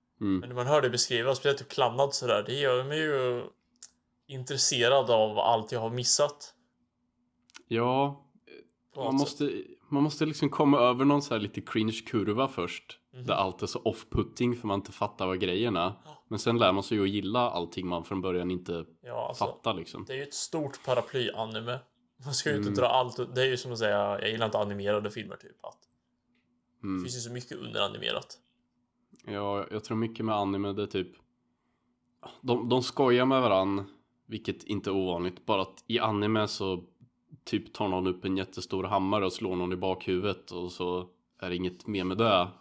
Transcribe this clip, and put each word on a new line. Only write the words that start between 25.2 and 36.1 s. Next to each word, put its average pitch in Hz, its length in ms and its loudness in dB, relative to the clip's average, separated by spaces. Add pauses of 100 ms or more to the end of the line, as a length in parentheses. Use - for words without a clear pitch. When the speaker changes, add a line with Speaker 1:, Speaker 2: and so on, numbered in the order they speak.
Speaker 2:
typ. - 300 -20
Att - 120 -16 (1040)
Speaker 1:
Mm. 95 140 -2
Speaker 2:
det 92 60 -6
finns 123 120 -8
ju 127 40 -8
så 117 120 -10
mycket 123 260 -10
underanimerat. 104 800 -4 (880)
Speaker 1:
Ja, 101 460 -4
jag 107 120 -6
tror 113 140 -4
mycket 113 280 -2
med 110 100 0
anime, 101 380 0
det 104 100 -4
är 98 40 -4
typ... 92 200 -2 (1300)
De, 120 280 0
de 127 140 4
skojar 127 420 4
med 131 160 4
varann, 98 420 4 (440)
vilket 101 360 -6
inte 101 260 -4
är 95 40 0
ovanligt. 92 520 -2
Bara 101 160 2
att - 260 -8
i 113 120 0
anime 107 480 2